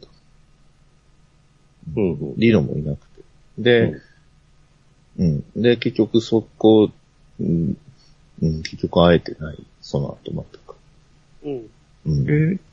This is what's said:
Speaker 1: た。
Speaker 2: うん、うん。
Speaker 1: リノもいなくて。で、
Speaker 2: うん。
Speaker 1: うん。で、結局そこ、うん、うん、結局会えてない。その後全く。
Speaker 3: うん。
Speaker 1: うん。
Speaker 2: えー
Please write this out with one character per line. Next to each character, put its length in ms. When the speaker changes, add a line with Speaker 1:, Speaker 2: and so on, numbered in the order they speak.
Speaker 1:
た。 60
Speaker 2:
う 40
ん、 140
う 0
ん。 60
Speaker 1:
リ 140
ノ 120
も 120
い 60
な 140
く 120
て。 160
で、 420
Speaker 2:
う 40
ん。 200
Speaker 1:
う 40
ん。 20
で、 160
結 200
局 240
そ 200
こ、 320
う 40
ん、 340
う 60
ん、 160
結 140
局 280
会 120
え 20
て 160
な 180
い。 100
そ 200
の 240
後 80
全 120
く。 100
Speaker 3:
う 40
ん。 200
Speaker 1:
う 180
ん。 60
Speaker 2:
え 40
ー 40